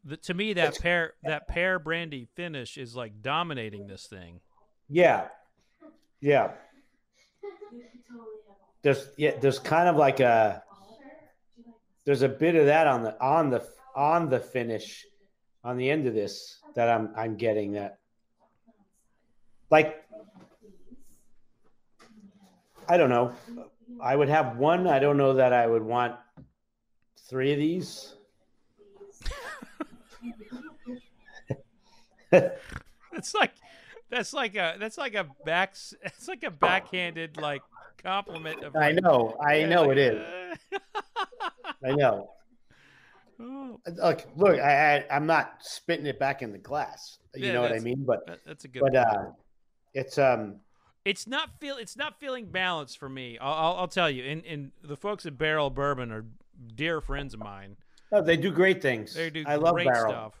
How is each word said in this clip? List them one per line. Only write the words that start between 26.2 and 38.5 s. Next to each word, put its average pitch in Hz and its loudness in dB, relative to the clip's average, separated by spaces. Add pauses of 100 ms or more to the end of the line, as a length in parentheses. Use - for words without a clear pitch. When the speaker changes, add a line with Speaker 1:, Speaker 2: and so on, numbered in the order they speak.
Speaker 2:
three 131 0
of 143 0
these. 165 -4
<laughs> - -20 (4000)
Speaker 1:
It's - -12
like, 403 2 (580)
that's 240 -6
like 240 -6
a, 180 -2
that's 214 -10
like 254 -8
a 190 -4 (180)
back, 175 -2 (280)
it's - -14
like 330 -12
a 262 -6
backhanded, 175 -2
like, 147 -6 (400)
compliment 165 -8